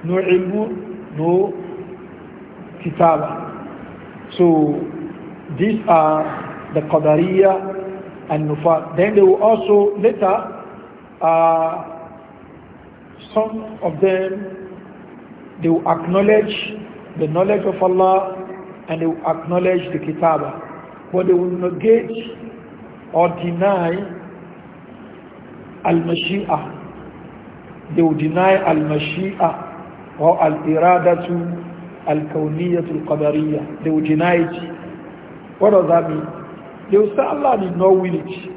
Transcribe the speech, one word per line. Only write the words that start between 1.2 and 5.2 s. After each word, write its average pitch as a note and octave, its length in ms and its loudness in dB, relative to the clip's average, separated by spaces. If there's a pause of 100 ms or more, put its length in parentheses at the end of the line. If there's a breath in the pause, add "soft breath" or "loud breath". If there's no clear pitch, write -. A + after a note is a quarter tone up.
kitaba. D#3+ 640 2 (880)
So D#3 380 6 (840)